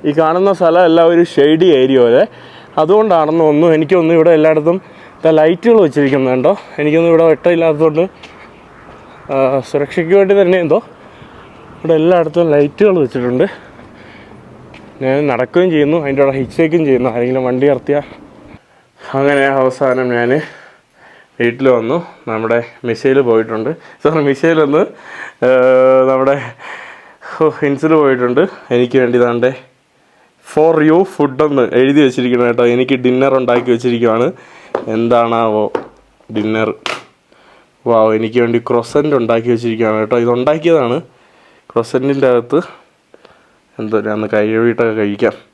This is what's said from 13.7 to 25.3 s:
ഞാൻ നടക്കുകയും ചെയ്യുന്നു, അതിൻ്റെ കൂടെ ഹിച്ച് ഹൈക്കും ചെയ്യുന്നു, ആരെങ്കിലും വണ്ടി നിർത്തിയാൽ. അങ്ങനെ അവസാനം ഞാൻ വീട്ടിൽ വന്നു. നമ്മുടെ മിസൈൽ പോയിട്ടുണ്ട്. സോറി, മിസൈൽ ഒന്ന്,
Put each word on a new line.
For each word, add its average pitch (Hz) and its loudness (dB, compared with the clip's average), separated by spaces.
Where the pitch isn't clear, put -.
ഞാൻ 131 0
നടക്കുകയും 175 0
ചെയ്യുന്നു, 151 2
അതിൻ്റെ 139 -2
കൂടെ 135 0
ഹിച്ച് - -8
ഹൈക്കും 165 0
ചെയ്യുന്നു, 127 0
ആരെങ്കിലും 127 -2
വണ്ടി 127 -2
നിർത്തിയാൽ. 139 -2
അങ്ങനെ 139 0
അവസാനം 127 -2
ഞാൻ 120 -2
വീട്ടിൽ 120 -2
വന്നു. 120 -4
നമ്മുടെ 113 -2
മിസൈൽ 131 0
പോയിട്ടുണ്ട്. 113 -2
സോറി, 156 0
മിസൈൽ 160 0
ഒന്ന്, 151 2